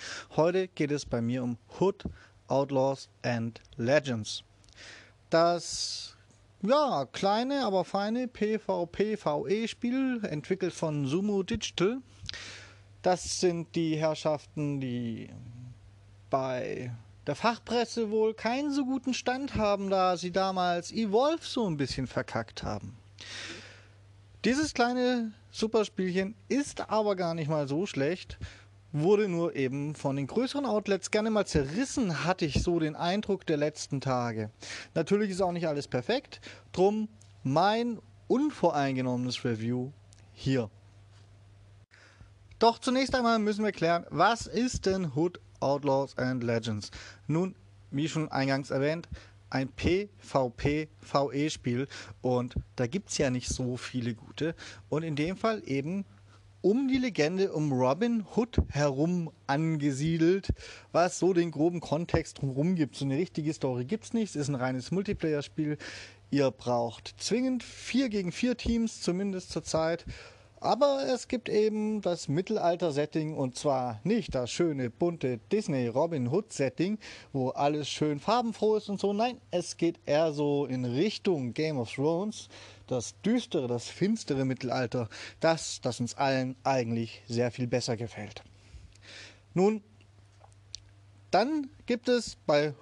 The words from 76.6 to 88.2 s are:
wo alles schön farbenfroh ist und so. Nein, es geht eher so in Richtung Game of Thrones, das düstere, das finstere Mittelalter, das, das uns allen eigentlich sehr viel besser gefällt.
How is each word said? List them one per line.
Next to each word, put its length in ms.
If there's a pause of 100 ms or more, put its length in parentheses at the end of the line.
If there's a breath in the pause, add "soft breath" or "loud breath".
wo 180
alles 380
schön 320
farbenfroh 580
ist 120
und 100
so. 140
Nein, 260 (120)
es 260
geht 300
eher 260
so 320
in 180
Richtung 720
Game 240
of 160
Thrones, 560 (380 loud breath)
das 340
düstere, 460
das 200
finstere 580
Mittelalter, 640 (320 loud breath)
das, 400
das 180
uns 160
allen 480
eigentlich 640
sehr 240
viel 160
besser 280
gefällt. 460 (1120 loud breath)